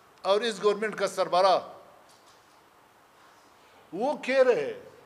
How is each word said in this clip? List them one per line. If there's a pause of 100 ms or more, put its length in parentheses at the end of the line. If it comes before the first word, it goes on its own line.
(240)
और
इस
गवर्नमेंट
का
सरबराह (2250)
वो (120)
कह
रहे
हैं (240)